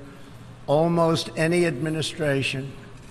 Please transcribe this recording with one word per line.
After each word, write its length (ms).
almost 680
any 280
administration 1000